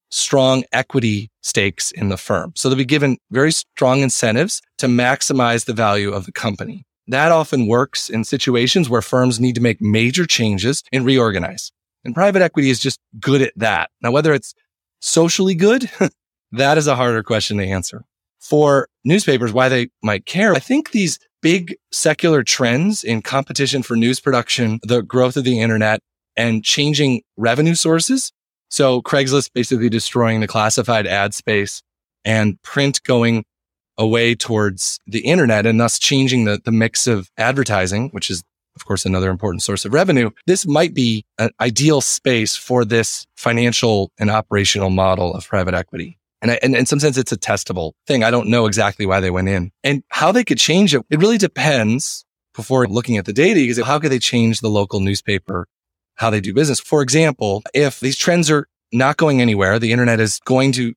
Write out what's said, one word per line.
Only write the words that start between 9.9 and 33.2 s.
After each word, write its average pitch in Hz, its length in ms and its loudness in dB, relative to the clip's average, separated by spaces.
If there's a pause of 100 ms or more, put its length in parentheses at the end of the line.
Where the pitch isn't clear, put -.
changes 110 640 -2
and 127 140 -2
reorganize. 110 640 0 (340)
And 120 100 -10
private 190 260 2
equity 151 280 2
is 120 100 2
just - 200 -4 (200)
good 135 220 2
at 120 160 0
that. 98 320 0 (120)
Now, 117 100 -2
whether 151 220 2
it's 131 200 -4 (480)
socially 175 540 2
good, 214 340 2 (100)
<laughs> - 520 -6
that 139 260 2
is 151 100 2
a 139 80 4
harder 120 280 0
question 107 340 -2
to 98 80 -2
answer. 95 400 -6 (340)
For 143 480 2 (160)
newspapers, 135 480 2
why 127 180 2
they 127 200 0 (140)
might 104 220 -2
care, 196 280 0
I 135 60 2
think 285 320 -2
these 190 280 -2 (220)
big 175 340 0 (160)
secular 156 520 0
trends 135 600 0
in 110 180 -2
competition 135 640 -4
for 117 140 -4
news 120 220 2
production, 117 640 -2
the 117 180 0
growth 127 340 0
of 139 80 -2
the 123 160 0
internet, 110 420 0 (340)
and 110 280 0
changing 143 600 0 (120)
revenue 123 380 2
sources. 165 580 0 (380)
So 131 320 2
Craigslist 139 520 0
basically 120 360 0
destroying 113 500 0
the 107 80 -2
classified 110 600 0
ad 101 260 -2
space 104 480 -4 (420)
and 107 380 0
print 139 400 -2
going 117 420 0 (540)